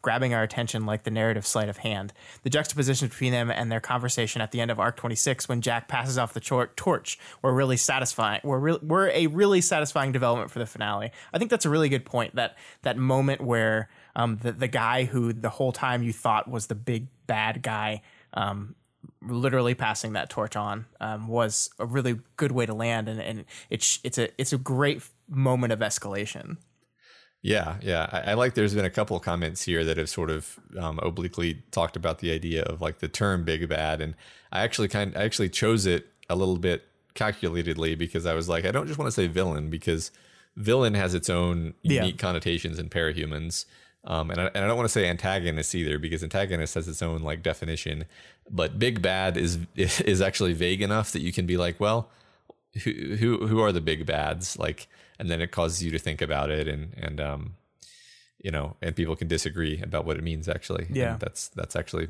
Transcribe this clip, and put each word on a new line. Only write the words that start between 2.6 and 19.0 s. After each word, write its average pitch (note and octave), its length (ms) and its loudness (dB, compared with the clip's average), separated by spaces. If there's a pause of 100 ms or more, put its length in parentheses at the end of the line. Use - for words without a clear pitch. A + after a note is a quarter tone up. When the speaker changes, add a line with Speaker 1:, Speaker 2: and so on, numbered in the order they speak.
Speaker 1:
between B2+ 240 0
them A#2+ 180 2
and A#2 220 0
their A2+ 80 0
conversation A#2+ 640 -2
at G#2+ 100 -2
the A#2+ 100 -2
end A#2 100 0
of A2 80 0
Arc A#2 180 2
twenty-six, A#2+ 520 0
when A#2+ 120 0
Jack A#2 260 0
passes B2+ 320 -2
off A#2 140 0
the A2 80 -6
tor-, B2+ 340 0
torch, - 420 0 (240)
were C3 140 4
really C3 220 4
satisfying, A#2+ 680 2
were C3+ 160 0
re-, D#3 240 2
were F3+ 300 4
a D#3+ 140 4
really F#3+ 340 6
satisfying C#3+ 500 2
development A#2+ 400 2
for B2 80 -6
the A2+ 80 -2
finale." G#2+ 440 -4 (220)
I E3 60 0
think A3+ 100 0
that's A#3 160 2
a D3+ 40 4
really D3+ 200 4
good C3 160 0
point, - 300 -2
that, A#2 220 -2 (240)
that B2 180 0
moment C3+ 400 4
where, A2 480 2 (280)
um, A#2 260 0
the, A#2+ 100 0
the B2 160 -2
guy B2 380 2
who A#2+ 260 0
the A2+ 180 -2
whole C3 220 0
time B2 320 0
you A#2 80 0
thought A2 380 0
was A#2 180 -4
the A2 80 -4
big A#2 320 -4 (200)
bad A2 340 0
guy, G#2+ 400 -4 (320)
um, G2+ 420 -4 (460)